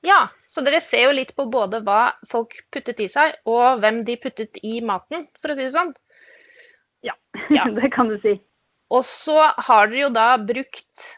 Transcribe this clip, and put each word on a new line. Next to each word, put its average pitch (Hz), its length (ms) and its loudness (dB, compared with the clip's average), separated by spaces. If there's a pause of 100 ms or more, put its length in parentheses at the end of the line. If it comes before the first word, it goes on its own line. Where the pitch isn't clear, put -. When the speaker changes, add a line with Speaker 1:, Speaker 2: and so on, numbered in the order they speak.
Speaker 1:
Ja, 320 240 4 (180)
så - 180 -8
dere 285 160 2
ser 240 280 2
jo 277 60 4
litt 262 220 -4
på 277 140 -4
både 220 320 -2
hva 214 300 2 (160)
folk 233 260 -4 (180)
puttet 240 280 -10
i 202 80 -2
seg, 294 260 0 (120)
og 240 360 2
hvem 220 240 0
de 240 120 -6
puttet - 440 -10
i 226 200 -8
maten, 233 440 -8 (140)
for 302 100 -8
å 294 60 -4
si 269 80 -6
det 262 100 -6
sånn. 330 220 -2 (1080)
Speaker 2:
Ja, - 100 -8 (360)
Speaker 1:
Ja. 294 220 2
Speaker 2:
<laughs> 208 80 -4
det 254 120 0
kan 240 180 0
du 208 120 -6
si. 202 180 0 (520)
Speaker 1:
Og 247 120 2
så - 360 0 (180)
har 214 300 4
dere 254 160 -2
jo 285 60 0
da 233 280 4
brukt - 680 -8 (100)